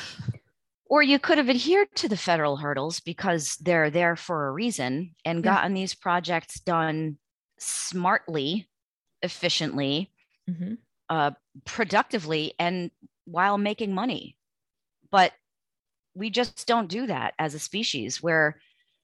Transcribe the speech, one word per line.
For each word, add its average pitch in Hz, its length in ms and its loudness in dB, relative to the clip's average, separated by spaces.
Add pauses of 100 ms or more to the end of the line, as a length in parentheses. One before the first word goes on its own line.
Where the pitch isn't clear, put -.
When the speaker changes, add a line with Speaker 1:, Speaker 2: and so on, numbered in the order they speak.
(920)
Speaker 1:
Or 294 100 6
you 277 200 6
could 330 180 4
have 262 120 4
adhered 320 460 4
to - 120 -2
the 208 80 0
federal 156 400 2
hurdles 147 420 -4
because 165 600 -2
they're 156 320 2
there 170 260 2
for 156 320 -4
a 135 40 -2
reason 160 600 -4 (100)
and 170 200 0
Speaker 2:
Yeah. 190 80 4
Speaker 1:
gotten 196 220 2
these 190 200 -4
projects 175 680 -2
done 160 580 0 (400)
smartly, 175 1120 -2 (540)
efficiently, 160 880 -2 (400)
Speaker 2:
Mm-hmm. 180 240 -8 (340)
Speaker 1:
uh, 147 240 0 (320)
productively, 160 920 -2
and 175 320 -2 (360)
while 185 320 0
making 202 360 -2
money. 202 420 -6 (720)
But 185 240 6 (800)
we 208 160 -4
just 240 360 -2
don't 233 220 2
do 226 180 -4
that 139 320 -2
as 151 160 -2
a 156 40 -10
species, 143 640 -4
where 160 360 2 (460)